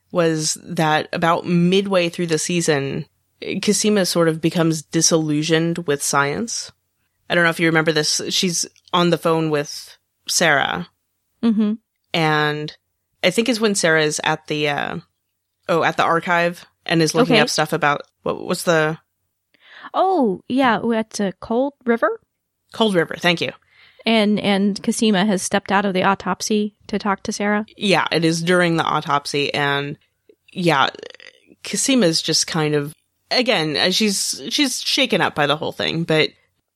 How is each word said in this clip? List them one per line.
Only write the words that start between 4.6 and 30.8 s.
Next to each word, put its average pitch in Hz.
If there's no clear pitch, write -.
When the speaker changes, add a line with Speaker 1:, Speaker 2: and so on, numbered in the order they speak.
Speaker 1:
disillusioned 160
with 143
science. 147
I 190
don't 175
know 165
if 160
you 165
remember 160
this. 151
She's 180
on 175
the 165
phone 160
with -
Sarah. 160
Speaker 2:
Mm-hmm. 220
Speaker 1:
And 151
I 185
think 233
it's 220
when 208
Sarah 160
is 151
at -
the, 151
uh, 139
oh, 165
at 156
the -
archive 170
and 170
is 156
looking 170
Speaker 2:
Okay. 180
Speaker 1:
up -
stuff -
about, 147
what -
was -
the 160
Speaker 2:
Oh, 294
yeah, 247
at, 220
uh, 202
Cold 262
River? 302
Speaker 1:
Cold 214
River, 160
thank 170
you. 131
Speaker 2:
And, 214
and 196
Cosima 214
has 196
stepped -
out 202
of 196
the 185
autopsy 202
to 208
talk 196
to -
Sarah? 208
Speaker 1:
Yeah, 175
it 165
is 165
during 175
the 156
autopsy, 147
and, 143
yeah, 160